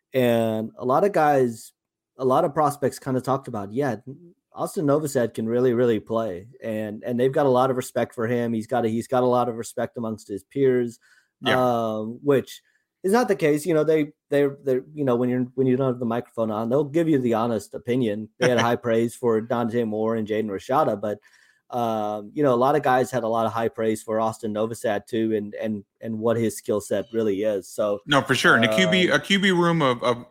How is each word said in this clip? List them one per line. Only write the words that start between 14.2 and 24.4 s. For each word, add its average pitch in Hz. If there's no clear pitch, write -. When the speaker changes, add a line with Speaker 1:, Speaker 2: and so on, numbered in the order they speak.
Speaker 1:
they, 143
they, 131
you 147
know, 127
when 123
you're, 123
when 131
you 127
don't 135
have 123
the 123
microphone 113
on, 110
they'll 143
give 160
you 156
the 120
honest 113
opinion. 110
They 123
had 123
Speaker 2:
<laughs> -
Speaker 1:
high 117
praise 117
for 113
Dante 120
Moore 110
and 110
Jaden 107
Rashada, 110
but, 104
um, 107
you 147
know, 135
a -
lot 135
of 143
guys 131
had 120
a 110
lot 113
of 107
high 113
praise 110
for 110
Austin 110